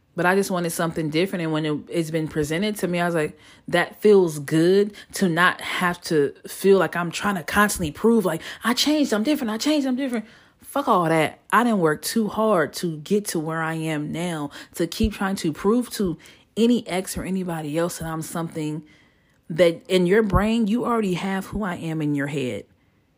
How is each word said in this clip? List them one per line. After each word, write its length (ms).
but 100
I 80
just 160
wanted 200
something 400
different. 320
And 100
when 140
it, 120
it's 220
been 180
presented 480
to 120
me, 120
I 60
was 80
like, 240
that 320
feels 380
good 560
to 140
not 320
have 420
to 320
feel 320
like 180
I'm 140
trying 260
to 60
constantly 500
prove, 320
like, 180
"I 100
changed, 380
I'm 100
different, 280
I 80
changed, 280
I'm 100
different." 280
Fuck 260
all 160
that. 360
I 120
didn't 160
work 200
too 280
hard 460
to 240
get 280
to 120
where 220
I 140
am 380
now, 380
to 100
keep 260
trying 240
to 160
prove 380
to 260
any 320
ex 300
or 60
anybody 520
else 220
that 80
I'm 160
something 600
that 380
in 180
your 160
brain, 440
you 200
already 280
have 320
who 160
I 120
am 260
in 140
your 140
head. 360